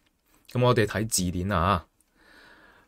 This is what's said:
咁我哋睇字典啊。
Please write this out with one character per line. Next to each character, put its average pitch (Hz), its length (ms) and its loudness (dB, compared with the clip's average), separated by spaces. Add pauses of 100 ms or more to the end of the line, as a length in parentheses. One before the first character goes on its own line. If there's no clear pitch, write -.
(520)
咁 120 140 -4
我 120 100 4
哋 110 120 2
睇 107 200 -4
字 90 220 -2
典 90 220 -4
啊。 90 360 0 (1000)